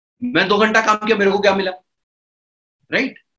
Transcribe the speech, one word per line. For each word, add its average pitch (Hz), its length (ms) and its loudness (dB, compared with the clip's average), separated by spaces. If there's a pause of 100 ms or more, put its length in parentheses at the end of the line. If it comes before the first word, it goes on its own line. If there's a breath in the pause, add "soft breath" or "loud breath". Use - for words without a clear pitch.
(220)
मैं 156 260 -2
दो 208 100 2
घंटा 220 220 2
काम 214 160 2
किया, 214 200 -2
मेरे 196 140 2
को 196 80 0
क्या 196 160 2
मिला, 185 160 -4 (1200)
राइट? 240 280 -4 (200)